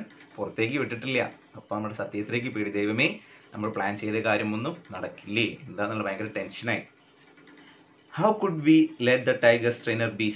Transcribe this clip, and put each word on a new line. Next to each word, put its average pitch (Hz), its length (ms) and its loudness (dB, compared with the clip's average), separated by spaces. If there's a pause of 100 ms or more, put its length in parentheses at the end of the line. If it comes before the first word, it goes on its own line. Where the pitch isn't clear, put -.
(360)
പുറത്തേക്ക് 113 460 -2
വിട്ടിട്ടില്ല. 120 380 -2 (380)
അപ്പോൾ - 180 -8
നമ്മുടെ 107 260 -4
സത്യത്രയ്ക്ക് 107 540 -4
പേടി, 101 140 -2 (100)
ദൈവമേ, 113 280 2 (460)
നമ്മൾ 107 220 -4
plan 98 160 -2 (100)
ചെയ്ത 107 240 -2
കാര്യമൊന്നും 107 480 0 (200)
നടക്കില്ലേ, 98 540 -2 (200)
എന്താന്നുള്ള 104 380 -2
ഭയങ്കര 98 300 -4
ടെൻഷനായി. 98 460 -4 (1400)
"How 202 120 4 (100)
could 190 160 0 (100)
we 160 100 8 (300)
let 123 220 6
the 127 140 6
tiger's 120 420 6
trainer 113 240 0 (120)
be 110 140 2